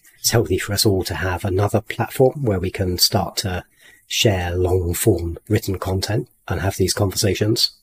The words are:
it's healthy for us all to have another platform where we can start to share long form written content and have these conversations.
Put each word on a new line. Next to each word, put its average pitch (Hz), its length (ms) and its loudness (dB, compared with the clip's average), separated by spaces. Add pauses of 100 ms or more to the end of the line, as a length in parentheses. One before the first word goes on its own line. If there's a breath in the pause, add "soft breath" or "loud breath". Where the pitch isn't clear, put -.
(200 soft breath)
it's - 100 0
healthy 98 280 2
for - 140 -4
us 98 140 0
all 95 180 2
to 98 120 -6
have 92 280 -4
another 104 360 2
platform - 640 0
where 101 160 2
we 92 100 -2
can 90 280 -2
start - 400 0
to 90 260 -4 (420 soft breath)
share 90 500 0
long 90 380 0
form 85 440 0 (100)
written 98 300 0
content 95 500 -2 (180)
and 95 140 -4
have 95 160 -2
these 92 180 2
conversations. 101 800 0 (100)